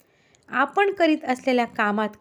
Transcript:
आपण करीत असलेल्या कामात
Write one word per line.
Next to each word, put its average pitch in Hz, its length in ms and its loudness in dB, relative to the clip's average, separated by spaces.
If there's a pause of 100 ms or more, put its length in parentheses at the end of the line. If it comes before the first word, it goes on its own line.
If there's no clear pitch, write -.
(480)
आपण 381 440 0
करीत 330 320 2
असलेल्या 247 420 0
कामात 208 420 -2 (120)